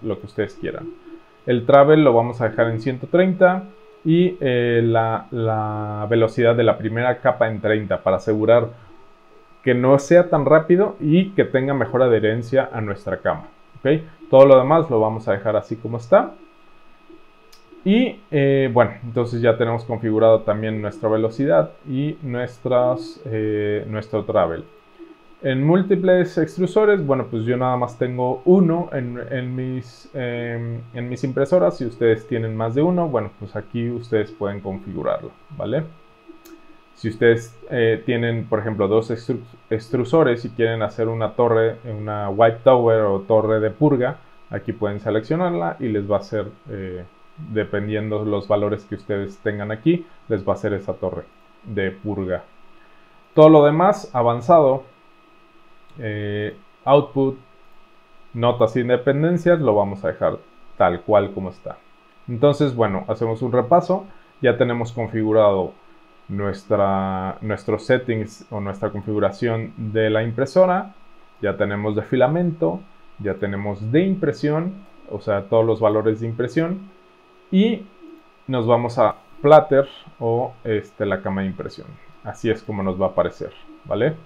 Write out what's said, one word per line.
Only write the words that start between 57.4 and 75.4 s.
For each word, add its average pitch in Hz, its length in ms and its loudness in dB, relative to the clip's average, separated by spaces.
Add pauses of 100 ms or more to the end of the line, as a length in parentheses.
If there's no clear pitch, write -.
notas 117 440 0
e 127 40 0
independencias, 156 800 0
lo 123 140 2
vamos 98 300 -2
a - 40 -2
dejar 80 300 -2 (400)
tal 87 220 2
cual 101 320 0
como 95 180 -8
está. - 260 -16 (520)
Entonces, 139 460 0
bueno, 101 340 -2
hacemos 113 340 -4
un 123 100 -4
repaso. 170 540 0 (340)
Ya 120 160 2
tenemos 120 360 -2
configurado 107 800 0 (540)
nuestra, 98 1120 -2
nuestros 107 420 -4
settings 120 640 -2
o 107 80 -8
nuestra 101 300 -6
configuración 104 880 -4
de 110 320 -2
la 107 140 0
impresora. 180 720 0 (480)
Ya 101 160 -2
tenemos 104 360 -2
de 104 60 -2
filamento, 160 800 0 (380)
ya 101 160 -4
tenemos 101 580 -6
de 147 80 4
impresión, 170 720 -2 (380)
o 104 100 -10
sea, 98 220 -2